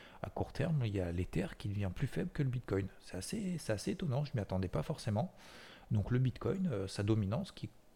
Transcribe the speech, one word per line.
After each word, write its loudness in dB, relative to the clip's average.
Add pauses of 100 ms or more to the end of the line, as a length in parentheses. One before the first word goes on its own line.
(220)
à -8
court -2
terme, 2
il 0
y 2
a 0
l'Ether 2 (120)
qui -4
devient 0
plus 0
faible 0
que -2
le 4
Bitcoin. 0 (120)
C'est -10
assez, -2
c'est -2
assez 0
étonnant, 0
je -6
m'y 2
attendais 0
pas 0
forcément. 0 (600)
Donc 4
le 4
Bitcoin, 2
euh, 0
sa 0
dominance 4
qui, -8 (260)